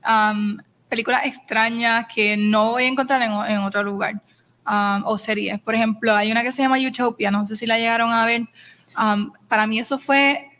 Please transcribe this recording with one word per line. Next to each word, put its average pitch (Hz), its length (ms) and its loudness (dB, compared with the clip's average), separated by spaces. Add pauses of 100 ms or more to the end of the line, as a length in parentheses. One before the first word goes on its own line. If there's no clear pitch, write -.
Um, 214 540 2 (300)
películas 240 380 0
extrañas 233 880 0
que 208 240 0
no 214 360 2
voy 247 140 2
a - 20 2
encontrar 262 340 0
en, 226 120 -2
en 208 260 -2
otro 202 240 -2
lugar. 202 380 -6 (440)
Um, 202 400 0
o 214 140 -2
series. 208 400 -4
Por 226 160 -4
ejemplo, 220 400 0
hay 208 160 0
una 233 100 0
que 247 100 -2
se 269 120 0
llama 262 160 2
Utopia, 247 500 -2
no 208 160 0
sé 214 120 -8
si 226 100 -4
la 226 100 0
llegaron 233 340 0
a 226 140 2
ver. 233 220 0 (500)
Um, 208 360 0 (140)
para 214 200 2
mí 220 100 -2
eso 262 220 -4
fue 277 500 2 (100)